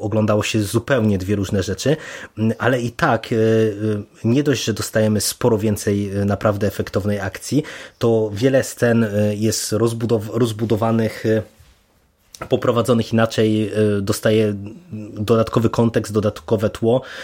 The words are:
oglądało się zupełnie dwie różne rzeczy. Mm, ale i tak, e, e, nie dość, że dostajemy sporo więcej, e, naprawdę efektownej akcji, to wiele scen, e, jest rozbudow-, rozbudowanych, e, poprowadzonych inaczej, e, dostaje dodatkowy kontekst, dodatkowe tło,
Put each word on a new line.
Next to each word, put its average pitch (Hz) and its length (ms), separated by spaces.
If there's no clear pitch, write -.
oglądało 107 420
się 107 200
zupełnie 107 560
dwie 95 180
różne 98 260
rzeczy. 104 340
Mm, 110 200
ale 123 220
i 117 100
tak, 127 420
e, 120 40
e, - 20
nie 120 180
dość, 139 220
że 113 80
dostajemy 107 480
sporo 113 380
więcej, 101 520
e, 101 140
naprawdę 101 420
efektownej 101 540
akcji, 107 420
to 113 360
wiele 127 300
scen, 117 400
e, 104 300
jest 104 380
rozbudow-, 113 600
rozbudowanych, 113 920
e, 110 160
poprowadzonych 117 640
inaczej, 110 560
e, 104 320
dostaje 107 540
dodatkowy 113 580
kontekst, 117 420
dodatkowe 104 580
tło, 120 320